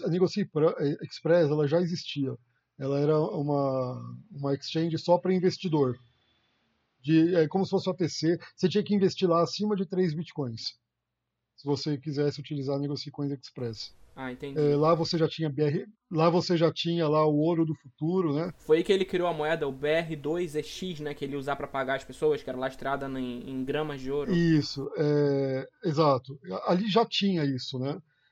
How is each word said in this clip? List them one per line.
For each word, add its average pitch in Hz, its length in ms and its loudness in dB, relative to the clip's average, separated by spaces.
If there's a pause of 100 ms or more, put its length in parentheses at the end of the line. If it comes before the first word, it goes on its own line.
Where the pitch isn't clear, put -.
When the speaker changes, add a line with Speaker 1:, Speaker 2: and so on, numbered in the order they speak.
Speaker 1:
a - 40 -2
Negocie 180 360 2
Pro-, 156 340 2
eh, 147 240 0
Express, 160 480 2
ela 151 160 2
já 156 140 2
existia. 151 540 -4 (440)
Ela 139 200 -2
era 151 200 4
uma, 135 1000 -2 (140)
uma 139 240 -4
exchange 160 420 -4
só 175 220 4
pra 180 160 0
investidor. 160 640 0 (1040)
De, 160 320 4
é 160 140 4
como 190 160 0
se - 60 -6
fosse 190 180 0
uma 180 80 -4
P 160 120 0
C, 165 300 0 (160)
você - 140 0
tinha 202 160 0
que 208 100 0
investir 190 320 2
lá 170 160 4
acima 208 320 -2
de 190 120 -2
três 180 280 0
bitcoins, 139 640 -8 (800)
se - 100 -20
você 143 300 -2
quisesse 143 440 -2
utilizar 139 360 -4
a - 20 -2
Negocie 139 320 -6
Coins 143 220 -4
Express. 123 640 -10 (200)
Speaker 2:
Ah, 131 160 -10
entendi. 139 280 -8
Speaker 1:
É, 147 180 4
lá 156 180 6
você 165 220 0
já 160 100 2
tinha 156 220 -4
B 143 140 -2
R, 147 240 0 (240)
lá 160 180 4
você 175 280 2
já 160 140 4
tinha 170 380 -2
lá 151 180 4
o 151 100 2
ouro 165 280 2
do 156 100 -2
futuro, 160 600 -2
né? 165 240 -4
Speaker 2:
Foi 156 200 4
aí 170 60 0
que 202 80 2
ele 190 140 2
criou 180 220 0
a 170 40 0
moeda, 156 340 0
o 135 60 -2
B 135 160 -4
R 160 280 0
dois 151 380 -4
E 151 80 -2
X, 175 380 -8
né, 147 140 -6
que 147 100 -8
ele 135 80 -6
ia 143 60 -6
usar 139 180 -4
pra 139 100 -8
pagar 135 300 -2
as - 80 -10
pessoas, 151 380 0
que - 80 -8
era 127 80 -6
lastrada 135 500 -4 (100)
em, 123 300 -8
em 131 160 -6
gramas 143 360 -4
de 131 100 -8
ouro. 143 220 -2
Speaker 1:
Isso, 160 640 2
é, 139 720 2 (180)
exato. 143 540 2 (280)
Ali 202 240 2
já 220 160 4
tinha 190 380 0
isso, 131 340 -4
né? 139 200 -4 (340)